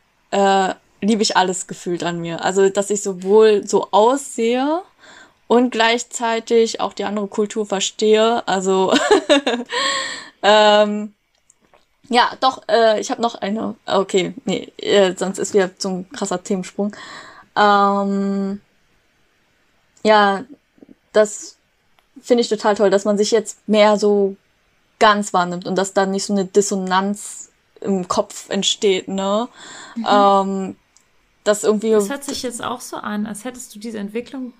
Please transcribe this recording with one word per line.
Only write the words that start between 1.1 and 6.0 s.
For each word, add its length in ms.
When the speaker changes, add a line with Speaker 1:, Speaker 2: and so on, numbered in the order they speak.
Speaker 1:
ich 140
alles 300
gefühlt 360
an 180
mir. 220
Also, 260
dass 200
ich 140
sowohl 640
so 240
aussehe 880
und 240
gleichzeitig 1120